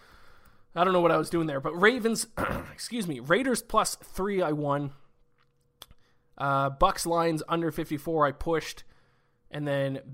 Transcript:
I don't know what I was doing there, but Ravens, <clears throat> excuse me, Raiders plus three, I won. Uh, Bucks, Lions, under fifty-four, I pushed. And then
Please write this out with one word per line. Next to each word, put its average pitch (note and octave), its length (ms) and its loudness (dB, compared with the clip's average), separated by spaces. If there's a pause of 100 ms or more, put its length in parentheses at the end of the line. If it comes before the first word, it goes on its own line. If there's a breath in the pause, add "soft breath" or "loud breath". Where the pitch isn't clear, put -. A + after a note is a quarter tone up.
(760 soft breath)
I E3+ 80 2
don't F#3+ 80 4
know F3+ 80 4
what E3 140 6
I D#3+ 40 4
was D#3 120 -2
doing E3 180 0
there, C#3 140 -4
but D#3 100 -2
Ravens, A3 560 2 (220)
<clears throat> - 240 -6
excuse A3+ 340 -6
me, C3 140 -6
Raiders A3+ 400 0
plus - 340 0
three, F#3+ 460 -2
I D#3 100 2
won. C#3+ 400 -2 (1500 soft breath)
Uh, C#3 320 0
Bucks, F3+ 360 2
Lions, E3 420 2
under E3 240 0
fifty-four, D#3 540 0
I C3+ 80 2
pushed. - 500 -4 (680 soft breath)
And D3 160 -8
then C#3 340 -2 (140)